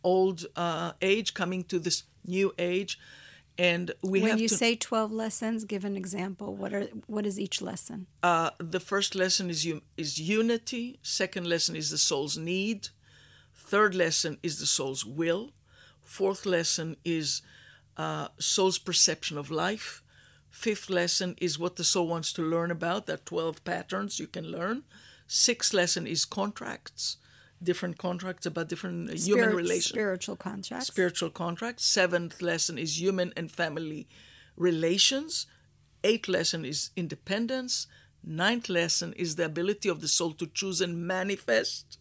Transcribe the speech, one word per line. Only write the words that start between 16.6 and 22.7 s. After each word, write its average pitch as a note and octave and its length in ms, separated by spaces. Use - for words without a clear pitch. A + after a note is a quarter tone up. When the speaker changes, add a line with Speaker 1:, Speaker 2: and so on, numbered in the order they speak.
Speaker 1:
is, D#3+ 380
uh, D#3 320
soul's F#3+ 400
perception - 580
of D3 140
life. F3 520
Fifth - 400
lesson F3+ 500
is D#3 200
what F3 180
the F3 80
soul F3 240
wants E3 240
to F3 100
learn E3 280